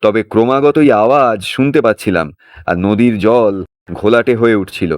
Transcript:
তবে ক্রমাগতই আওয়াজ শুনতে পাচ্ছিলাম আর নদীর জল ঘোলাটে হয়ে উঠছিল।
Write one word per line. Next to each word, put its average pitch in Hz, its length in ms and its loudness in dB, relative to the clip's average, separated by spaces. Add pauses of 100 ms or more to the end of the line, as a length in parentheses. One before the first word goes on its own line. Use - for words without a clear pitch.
তবে 107 220 0
ক্রমাগতই 135 680 2
আওয়াজ 113 520 2
শুনতে 139 380 -2
পাচ্ছিলাম 95 500 -2 (340)
আর 87 120 -2
নদীর 104 420 0
জল 104 440 0 (280)
ঘোলাটে 117 440 0
হয়ে 113 200 2
উঠছিল। 90 420 -6